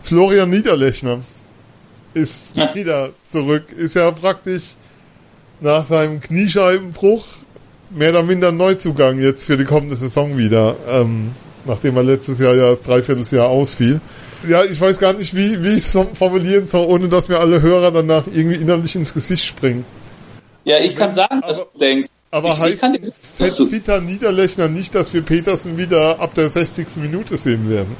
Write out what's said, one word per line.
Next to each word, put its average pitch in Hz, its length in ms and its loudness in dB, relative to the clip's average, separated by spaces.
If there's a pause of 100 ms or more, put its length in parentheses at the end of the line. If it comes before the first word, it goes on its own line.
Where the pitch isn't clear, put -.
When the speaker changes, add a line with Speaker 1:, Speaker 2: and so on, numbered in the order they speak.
Speaker 1:
Florian 190 500 2
Niederlechner 135 680 0 (920)
ist - 440 -6
Speaker 2:
Ja. 156 160 0
Speaker 1:
wieder 156 360 -4 (160)
zurück. 151 460 -2
Ist 165 240 -6
ja 175 160 4
praktisch 185 640 -6 (840)
nach 151 240 0
seinem 156 360 0
Kniescheibenbruch 190 1040 0 (680)
mehr 160 200 0
oder 170 120 2
minder 180 260 2
ein 165 80 -2
Neuzugang 156 600 2
jetzt 135 240 0
für 143 140 0
die 135 80 0
kommende 147 300 0
Saison 139 420 -4
wieder. 110 380 2 (120)
Ähm, 117 440 2 (340)
nachdem 135 320 0
er 127 60 4
letztes 135 360 0
Jahr 127 160 4
ja 127 140 6
das 123 140 2
Dreivierteljahr 123 640 2
ausfiel. 135 520 2 (480)
Ja, 170 160 4
ich 185 160 -2
weiß 190 200 2
gar 190 140 4
nicht, 190 220 -6
wie, 196 280 0
wie 202 100 2
ich's - 180 0
form-, 190 220 0
formulieren 190 540 0
soll, 175 180 0
ohne 180 240 2
dass 180 180 2
mir 175 120 0
alle 165 240 4
Hörer 175 280 4
danach 160 400 2
irgendwie 165 300 0
innerlich 165 340 0
ins 165 200 -4
Gesicht 160 280 -4
springen. 123 400 -4 (840)
Speaker 2:
Ja, 151 120 2
ich 180 180 0
kann 208 120 0
Speaker 1:
Aber 196 80 -6
Speaker 2:
sagen, 226 280 0
was 165 180 -6
Speaker 1:
aber - 120 -12
Speaker 2:
du - 60 -20
denkst. 135 300 0 (200)
Speaker 1:
aber 156 200 -2
Speaker 2:
Ich, 165 40 2
ich 151 80 -2
Speaker 1:
heißt 170 200 -2
Speaker 2:
kann 262 120 0
jetzt, 262 200 -8 (260)
was 185 180 0
du 277 80 4
Speaker 1:
fettfitter 208 360 -2
Niederlechner 185 680 -2
nicht, 170 260 -6
dass 180 220 -2
wir 165 80 -2
Petersen 165 560 -4
wieder 165 400 0
ab 170 160 -6
der 156 140 0
sechzigsten 160 520 -6
Minute 170 360 -8
sehen 113 340 -2
werden? 104 280 -4